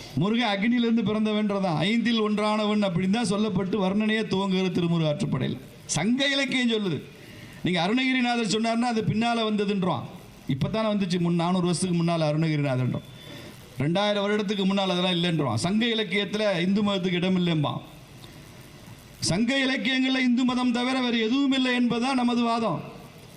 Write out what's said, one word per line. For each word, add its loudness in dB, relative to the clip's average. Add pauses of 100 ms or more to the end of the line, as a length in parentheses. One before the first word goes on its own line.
(160)
முருகன் 0
அக்னியிலிருந்து 2
பிறந்தவன்றதான், 0
ஐந்தில் 2
ஒன்றானவன் 2
அப்படின்னு 0
தான் 2
சொல்லப்பட்டு 0
வர்ணனையே 2
துவங்குகிறது 0
திருமுருகாற்றுப்படையில். 0 (280)
சங்க 2
இலக்கியம் 2
சொல்லுது. 0 (600)
நீங்க 2
அருணகிரிநாதர் 2
சொன்னார்னா 0
அது 0
பின்னால 0
வந்ததுன்றோம். 0 (460)
இப்பதானே 0
வந்துச்சு, 0
முன் 2
நானூறு 2
வருஷத்துக்கு 0
முன்னால 2
அருணகிரிநாதர்ன்றோம். 0 (800)
ரெண்டாயிரம் 0
வருடத்துக்கு 0
முன்னால் 2
அதெல்லாம் 0
இல்லைன்றோம். 0
சங்க 0
இலக்கியத்துல 0
இந்து 2
மதத்துக்கு 0
இடம் 2
இல்லைம்பான். 0 (1400)
சங்க 0
இலக்கியங்கள்ல 2
இந்து 2
மதம் 2
தவிர 0
வேற 0
எதுவும் 2
இல்லை 2
என்பதுதான் 2
நமது 2
வாதம். 0 (560)